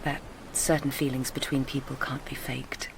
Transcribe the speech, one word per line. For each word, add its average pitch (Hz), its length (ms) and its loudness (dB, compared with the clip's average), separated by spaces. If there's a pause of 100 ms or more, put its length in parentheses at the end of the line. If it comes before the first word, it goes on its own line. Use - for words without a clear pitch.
That 143 180 0 (320)
certain 147 380 4
feelings 131 400 2
between 135 340 2
people 135 300 -2
can't 131 300 -2
be - 100 -8
faked. - 640 -4